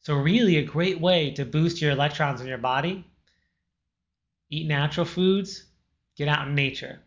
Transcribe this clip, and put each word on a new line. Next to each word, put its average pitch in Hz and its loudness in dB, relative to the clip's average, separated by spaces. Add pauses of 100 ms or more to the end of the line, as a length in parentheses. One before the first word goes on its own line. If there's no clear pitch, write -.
So 147 -2
really 170 4
a 147 2
great 175 -2
way 165 2
to 139 -4
boost 165 0
your 147 2
electrons 139 0
in 127 -10
your 131 -8
body, 139 -2 (1400)
eat 156 -6
natural 151 0
foods, 185 0 (540)
get 143 -2
out 147 0
in 143 -2
nature. 135 -4